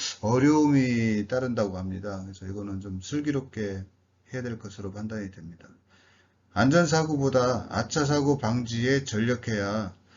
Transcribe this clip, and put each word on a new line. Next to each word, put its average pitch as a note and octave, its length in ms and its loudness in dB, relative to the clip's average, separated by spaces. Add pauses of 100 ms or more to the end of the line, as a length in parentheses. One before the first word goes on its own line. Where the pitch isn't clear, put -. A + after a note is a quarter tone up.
(220)
어려움이 B2+ 1080 4
따른다고 A#2 520 -2
합니다. F#2+ 420 -6
그래서 F#2+ 240 -14
이거는 G2 360 -8
좀 F#2+ 200 -8
슬기롭게 C3+ 840 -4 (480)
해야 B2+ 120 -6
될 A#2 160 -8
것으로 G2+ 320 -10
판단이 G#2+ 400 -8
됩니다. E2+ 360 -18 (840)
안전사고보다 C#3 1160 4
아차사고 C#3+ 680 0
방지에 A#2+ 680 0
전력해야 G#2+ 920 -2 (220)